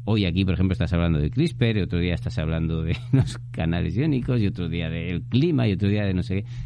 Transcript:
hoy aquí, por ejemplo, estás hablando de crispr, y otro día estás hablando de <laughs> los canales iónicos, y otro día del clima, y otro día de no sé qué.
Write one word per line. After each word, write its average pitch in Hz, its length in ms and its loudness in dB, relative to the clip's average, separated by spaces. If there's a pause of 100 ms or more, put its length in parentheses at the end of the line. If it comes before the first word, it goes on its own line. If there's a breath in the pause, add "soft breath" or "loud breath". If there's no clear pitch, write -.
hoy 104 200 2
aquí, 90 200 2
por 92 100 2
ejemplo, 92 200 2
estás 82 180 0
hablando 85 260 2
de 76 120 2
crispr, 120 480 0
y - 20 2
otro 87 180 -2
día 87 160 0
estás - 240 -4
hablando 80 440 -2
de 82 220 0
<laughs> - 80 0
los - 260 2 (120)
canales 85 460 -2
iónicos, 127 440 0
y 104 60 2
otro 87 220 -2
día 82 200 -2
del 82 340 -4
clima, 127 440 2
y 104 60 4
otro 95 160 2
día 104 160 2
de 95 100 0
no 90 80 0
sé 92 140 -2
qué. 98 80 -2 (220 loud breath)